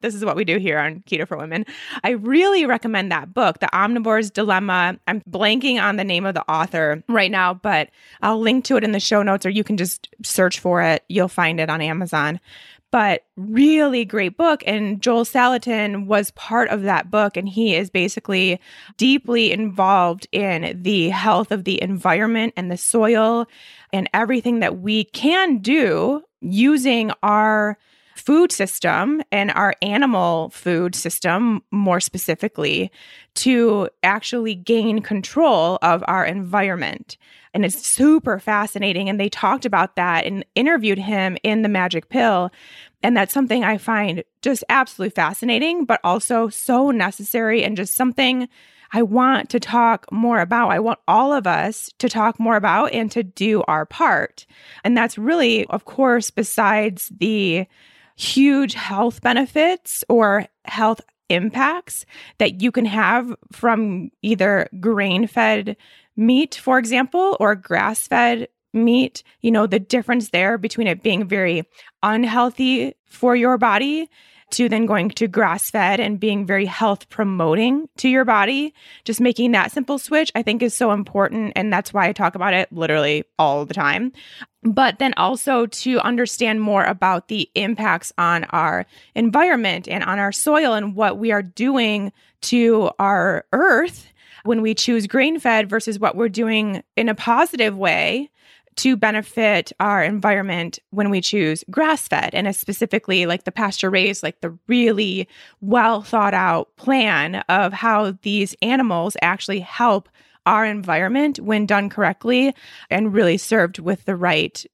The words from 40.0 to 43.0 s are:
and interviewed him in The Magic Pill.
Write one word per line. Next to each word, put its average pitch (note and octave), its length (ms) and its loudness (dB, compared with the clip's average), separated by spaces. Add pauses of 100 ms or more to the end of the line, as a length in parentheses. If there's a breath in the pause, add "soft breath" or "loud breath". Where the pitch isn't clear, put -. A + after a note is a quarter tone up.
and G3 180 -6 (100)
interviewed A3+ 440 2
him F#3+ 440 -2
in G#3+ 200 0
The G#3 60 2
Magic F3+ 420 -2
Pill. G3+ 420 2 (500 loud breath)